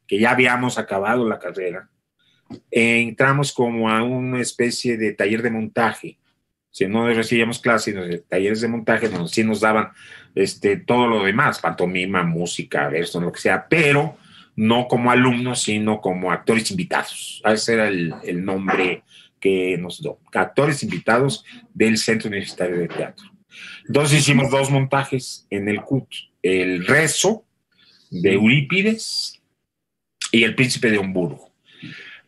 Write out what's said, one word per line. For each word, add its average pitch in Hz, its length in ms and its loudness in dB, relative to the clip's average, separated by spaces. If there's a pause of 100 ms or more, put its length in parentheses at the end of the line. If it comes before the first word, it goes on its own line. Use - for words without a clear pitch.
que 101 140 0
ya 117 120 4
habíamos 123 460 2
acabado 110 500 -2
la 101 120 -4
carrera, 90 500 -8 (800)
eh, 117 300 2
entramos 135 540 0
como 117 360 0
a 110 140 2
una 127 380 -2
especie 120 560 -2
de 107 160 -2
taller 110 280 0
de 117 100 -2
montaje. 110 680 -4 (500)
Si - 180 -2
no 113 200 0
recibíamos 117 520 0
clases, 110 340 0
sino 92 120 -6
de 87 140 -4
talleres 101 420 -2
de 117 60 -2
montaje, 113 400 0
donde 87 220 -4
sí 110 140 0
nos 110 180 0
daban, 110 280 2 (440)
este, 98 440 0
todo 123 300 2
lo 110 160 2
demás, 113 360 2
pantomima, 90 640 -2
música, 82 640 -4
verso, 85 320 -4
lo 85 100 -2
que - 100 -12
sea, 95 260 0
pero 151 500 2 (380)
no 117 320 2
como 120 240 2
alumnos, 123 500 2
sino 107 400 -2
como 90 300 -2
actores 110 400 0
invitados. - 760 -6
Ese 110 280 2
era 110 140 2
el, 85 260 -2 (100)
el 90 200 -4
nombre 95 600 -2 (360)
que 92 380 0
nos 87 240 -10
dio, - 180 -8 (140)
actores 139 500 0
invitados 113 600 0 (300)
del 110 240 2
Centro 113 320 -2
Universitario 92 480 -4
de 85 100 -2
Teatro. - 380 -10 (600)
Entonces 143 320 4
hicimos 139 300 4
dos 135 220 2
montajes 135 800 0
en 101 180 -4
el 104 120 -2
cut, 131 260 -2 (340)
El 92 460 0
rezo 156 580 2 (640)
de 95 240 2
Eurípides 147 1080 0 (880)
y 117 120 4
El 110 120 0
príncipe 127 340 0
de 104 80 2
Hamburgo. 90 540 -4 (760)